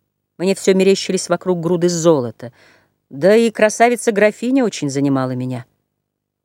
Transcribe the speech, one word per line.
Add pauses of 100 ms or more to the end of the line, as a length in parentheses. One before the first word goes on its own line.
(380)
Мне
все
мерещились
вокруг
груды
золота. (560)
Да
и
красавица-графиня
очень
занимала
меня. (800)